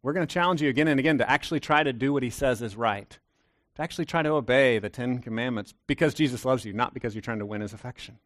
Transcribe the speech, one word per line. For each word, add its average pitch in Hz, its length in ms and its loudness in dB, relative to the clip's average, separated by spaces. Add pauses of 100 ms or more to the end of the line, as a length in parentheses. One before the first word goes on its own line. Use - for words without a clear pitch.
We're 143 100 -2
gonna 170 140 0
challenge 175 360 2
you 151 60 4
again 147 220 4
and 139 100 4
again 147 200 2
to 120 100 2
actually 147 320 0
try 151 220 4
to 139 100 0
do 131 180 0
what 135 120 0
he 120 60 -2
says 123 320 0
is 104 140 -8
right, 107 420 -2 (580)
to 151 60 -8
actually 165 220 -6
try 165 180 0
to 151 100 2
obey 127 480 4
the 101 100 -6
Ten 123 300 -4
Commandments 113 540 -6 (140)
because 151 260 2
Jesus 127 300 0
loves 131 220 0
you, 101 80 -10
not 120 200 0
because 110 220 -8
you're 110 60 -8
trying 113 180 -6
to 104 60 -4
win 104 160 -6
his 104 100 -6
affection. - 540 -16